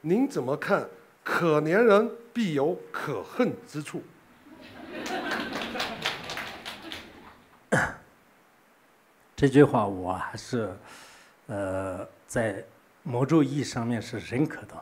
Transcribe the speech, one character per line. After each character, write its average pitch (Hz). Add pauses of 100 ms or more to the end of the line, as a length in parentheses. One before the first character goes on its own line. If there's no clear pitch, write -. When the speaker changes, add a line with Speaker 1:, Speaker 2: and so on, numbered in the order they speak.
Speaker 1:
您 202
怎 175
么 131
看 156 (340)
可 156
怜 160
人 226 (220)
必 202
有 143 (140)
可 113
恨 202 (140)
之 147
处？ 151 (3750)
Speaker 2:
<coughs> - (1600)
这 143
句 135
话 120
我 92
还 92
是， 107 (760)
呃， 95 (200)
在 110 (380)
某 127
种 156
意 139
义 127
上 117
面 117
是 107
认 123
可 -
的。 -